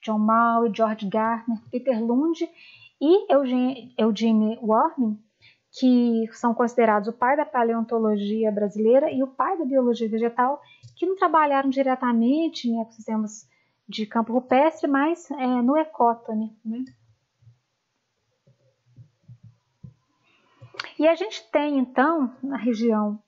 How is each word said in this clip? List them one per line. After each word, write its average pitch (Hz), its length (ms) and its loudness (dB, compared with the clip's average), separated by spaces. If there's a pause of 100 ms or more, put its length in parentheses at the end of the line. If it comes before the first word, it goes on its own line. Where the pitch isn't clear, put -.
John 220 160 -4
Maule, 233 560 2
George 220 320 -2
Gardner, 220 520 -2 (120)
Peter 247 320 -2
Lund 269 380 0 (600)
e 381 320 4
Eugen-, 254 680 0
Eugene 220 640 2
Worm, 233 540 0 (640)
que 240 540 4
são 233 220 -2
considerados 220 540 2
o 226 40 -8
pai 247 240 0
da 294 80 0
paleontologia 226 1040 0
brasileira 214 640 2
e 262 100 -2
o 269 40 -2
pai 277 320 -4
da 320 80 -4
biologia 240 420 0
vegetal, 233 540 -2 (340)
que - 80 -4
não 370 100 -2
trabalharam 302 540 2
diretamente 254 1000 0
em 233 120 -2
ecossistemas 220 680 -8 (400)
de 214 200 -6
campo 190 260 -2
rupestre, 269 560 0
mas, 294 420 0
é, 277 160 -6 (160)
no 262 140 2
ecótone, 233 880 -2
né? 226 200 -8 (4000)
E 302 80 4
a 330 80 4
gente 370 360 -10
tem, 294 280 0
então, 262 640 0
na 277 140 -6
região 214 720 -2